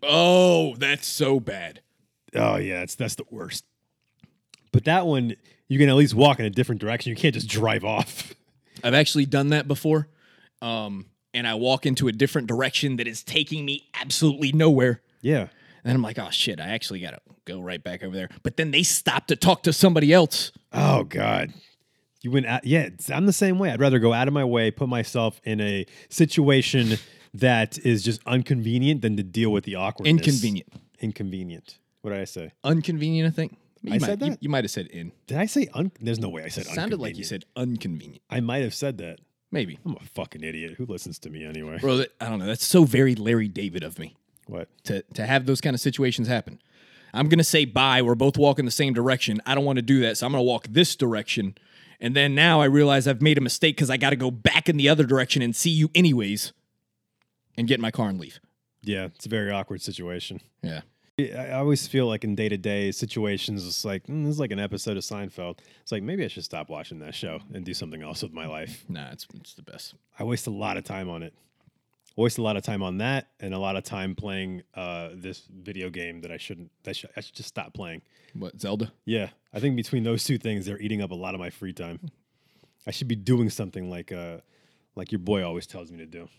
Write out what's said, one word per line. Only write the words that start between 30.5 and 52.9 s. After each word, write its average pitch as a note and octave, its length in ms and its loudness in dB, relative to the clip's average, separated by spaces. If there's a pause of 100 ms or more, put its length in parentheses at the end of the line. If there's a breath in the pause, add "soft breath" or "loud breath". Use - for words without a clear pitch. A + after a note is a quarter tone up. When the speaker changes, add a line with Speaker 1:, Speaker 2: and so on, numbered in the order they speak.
Speaker 2:
Inconvenient. F#2 800 -10 (220)
What G#2+ 100 -8
did G2 80 -6
I F#2+ 60 -8
say? E2 260 -14 (120)
Speaker 1:
Inconvenient, D#3+ 640 0
I D#3 80 0
think. - 220 -6 (240)
You - 120 -6
Speaker 2:
I G#3+ 40 2
Speaker 1:
might, - 80 2
Speaker 2:
said G#3 160 -2
Speaker 1:
you, C#4+ 80 -2
Speaker 2:
that? A#3+ 140 -8
Speaker 1:
you C#3+ 60 -4
might C3+ 140 0
have - 60 -4
said F#2 180 -8
in. E2+ 240 -12 (140)
Speaker 2:
Did C3+ 120 -6
I G3 100 0
say C4 260 0
un-, F3 260 -2
there's A2+ 200 -2
no A2 100 -4
way D#2+ 140 -10
I D#2+ 60 -10
said F2+ 180 -10
Speaker 1:
It - 80 -10
sounded G3+ 240 -4
like G#2 180 -8
you G2+ 60 -12
Speaker 2:
inconvenient. F#2+ 220 -10 (120)
Speaker 1:
said B2 60 -4
inconvenient. G#2+ 640 -6
Speaker 2:
I A#2 100 -2
might A#2+ 220 -2
have A#2 140 -4
said C3+ 240 -6
that. E2+ 200 -14 (320)
Speaker 1:
Maybe. F#2+ 320 -6
Speaker 2:
I'm E3+ 160 -6
a - 140 -20
fucking - 300 -10
idiot. D#2+ 340 -10
Who B2+ 80 -8
listens F2+ 340 -12
to - 120 -16
me D#2 120 -14
anyway? D#2 360 -10
Speaker 1:
Bro, C3 180 0
that, C3 140 -2 (100)
I A#2 80 -8
don't A2 80 -4
know. F#2 80 -6
That's A2+ 200 -4
so F3+ 180 8
very B2+ 320 4
Larry A2 320 2
David F#2 360 -6
of D#2 140 -12
me. D#2+ 180 -14 (300)
Speaker 2:
What? E2+ 240 -12 (140)
Speaker 1:
To, G2 180 -6 (140)
to G#2+ 100 -6
have B2+ 220 2
those C3+ 120 2
kind C#3+ 140 -2
of B2 80 -2
situations B2+ 460 0
happen. - 340 -4 (540 soft breath)
I'm C#3+ 140 2
gonna E3 140 8
say D3+ 220 4
bye. B2+ 380 4
We're A#2+ 120 4
both C3+ 220 4
walking C#3+ 280 4
the A#2 60 0
same C3+ 220 0
direction. A#2+ 540 0
I C3 80 0
don't C#3 100 0
wanna C3+ 160 0
do C3 200 4
that, A2+ 160 0
so B2 100 -4
I'm C3 60 -2
gonna C3 100 2
walk A#2+ 260 0
this D#3 260 4
direction. G#2+ 600 -2 (480 soft breath)
And A#2+ 120 0
then C#3+ 180 4
now D#3 280 6
I D3 40 6
realize C#3 420 6